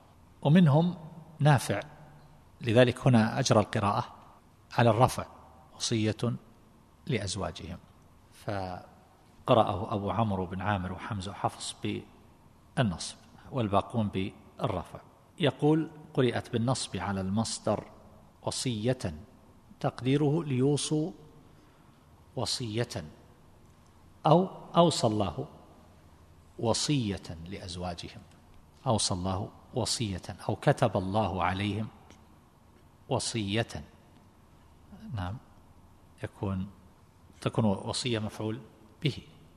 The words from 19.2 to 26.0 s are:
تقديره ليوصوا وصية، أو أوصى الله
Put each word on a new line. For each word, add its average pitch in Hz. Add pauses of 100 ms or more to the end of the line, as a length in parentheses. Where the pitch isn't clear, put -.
تقديره 143
ليوصوا 147 (1200)
وصية، 110 (1200)
أو 175 (280)
أوصى 170
الله 107 (1080)